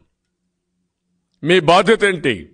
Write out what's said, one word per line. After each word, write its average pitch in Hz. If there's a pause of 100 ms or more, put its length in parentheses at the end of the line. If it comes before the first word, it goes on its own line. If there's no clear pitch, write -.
(1400)
మీ 175
బాధ్యత 185
ఏంటి? 147